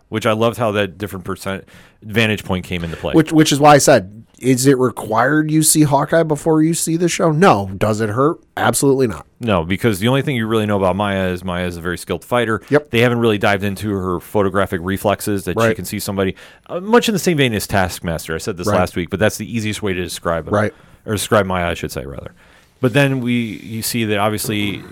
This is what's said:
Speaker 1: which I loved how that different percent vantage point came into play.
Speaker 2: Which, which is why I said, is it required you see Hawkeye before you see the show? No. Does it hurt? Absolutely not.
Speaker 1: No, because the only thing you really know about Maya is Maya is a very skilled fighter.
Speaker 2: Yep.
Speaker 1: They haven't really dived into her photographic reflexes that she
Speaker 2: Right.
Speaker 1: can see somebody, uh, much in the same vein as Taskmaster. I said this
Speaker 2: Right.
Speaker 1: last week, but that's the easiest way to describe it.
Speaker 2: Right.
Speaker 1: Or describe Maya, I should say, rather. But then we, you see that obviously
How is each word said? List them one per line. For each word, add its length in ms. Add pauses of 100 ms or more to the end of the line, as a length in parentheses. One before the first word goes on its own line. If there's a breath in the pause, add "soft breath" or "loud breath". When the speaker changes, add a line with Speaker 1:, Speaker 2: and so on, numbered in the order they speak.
Speaker 1:
which 180
I 60
loved 240
how 160
that 260
different 260
percent 380 (400 soft breath)
vantage 400
point 220
came 180
into 140
play. 160
Speaker 2:
Which, 180
which 200
is 80
why 140
I 60
said, 400 (200)
is 260
it 140
required 720
you 100
see 220
Hawkeye 400
before 400
you 100
see 240
the 100
show? 240
No. 460
Does 240
it 80
hurt? 300 (180)
Absolutely 480
not. 220 (120)
Speaker 1:
No, 240
because 360
the 80
only 160
thing 120
you 120
really 180
know 120
about 180
Maya 340
is 140
Maya 240
is 100
a 40
very 180
skilled 260
fighter. 340 (100)
Speaker 2:
Yep. 200
Speaker 1:
They 120
haven't 180
really 180
dived 260
into 280
her 280
photographic 640
reflexes 600
that 160
she 80
Speaker 2:
Right. 80
Speaker 1:
can 100
see 140
somebody, 360 (300 loud breath)
uh, 140
much 280
in 60
the 60
same 180
vein 160
as 140
Taskmaster. 640
I 60
said 180
this 80
Speaker 2:
Right. 140
Speaker 1:
last 160
week, 160
but 80
that's 180
the 140
easiest 320
way 100
to 80
describe 460
it. 40
Speaker 2:
Right. 220 (320 soft breath)
Speaker 1:
Or 80
describe 320
Maya, 220
I 80
should 160
say, 160
rather. 240 (480 soft breath)
But 140
then 280
we, 120 (300)
you 200
see 220
that 120
obviously 640 (100)